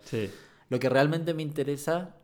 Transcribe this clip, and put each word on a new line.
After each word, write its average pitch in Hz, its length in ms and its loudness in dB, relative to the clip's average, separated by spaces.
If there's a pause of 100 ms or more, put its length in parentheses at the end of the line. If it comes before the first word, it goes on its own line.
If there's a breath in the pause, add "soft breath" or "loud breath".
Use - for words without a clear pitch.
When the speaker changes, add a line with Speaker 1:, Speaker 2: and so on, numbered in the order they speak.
Speaker 1:
Sí. 107 240 -2 (400 loud breath)
Speaker 2:
Lo 123 100 0
que 131 100 2
realmente 156 440 4
me 156 100 -4
interesa 147 800 -4